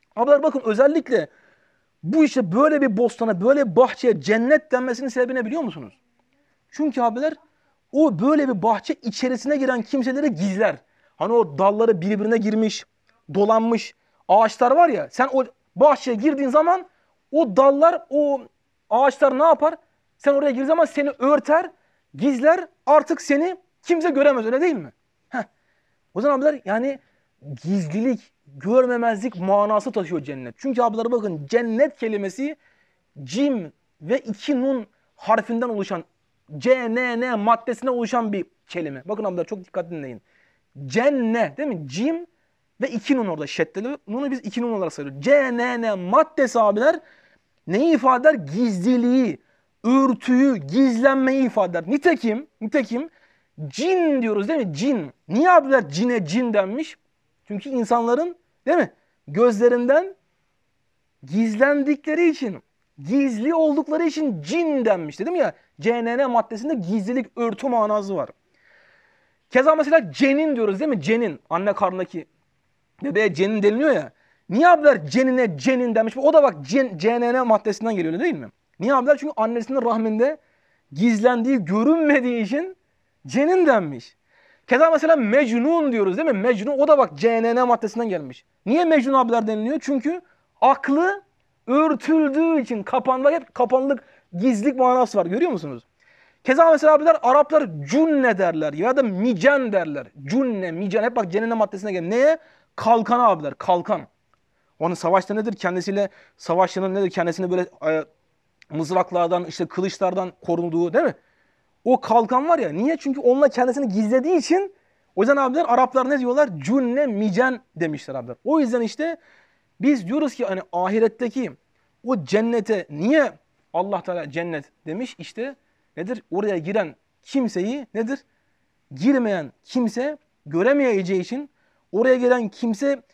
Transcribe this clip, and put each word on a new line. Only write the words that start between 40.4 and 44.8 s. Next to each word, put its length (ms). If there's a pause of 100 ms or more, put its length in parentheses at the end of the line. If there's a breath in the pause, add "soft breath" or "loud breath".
Cenne 720
değil 120
mi? 180
Cim 400 (540)
ve 80
iki 280
nun 100
orada 200
şeddeli. 500 (100)
Nunu 240
biz 80
iki 220
nun 120
olarak 200